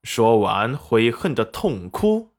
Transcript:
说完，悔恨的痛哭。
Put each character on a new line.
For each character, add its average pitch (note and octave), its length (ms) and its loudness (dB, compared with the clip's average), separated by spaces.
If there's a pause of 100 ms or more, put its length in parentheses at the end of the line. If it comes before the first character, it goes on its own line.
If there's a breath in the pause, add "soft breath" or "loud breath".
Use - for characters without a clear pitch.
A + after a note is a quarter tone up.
说 A2+ 360 2
完， G#2 380 -2
悔 A#2 340 2
恨 C#3 240 -6
的 A2 80 -2
痛 G2+ 460 -6
哭。 G#3+ 500 -2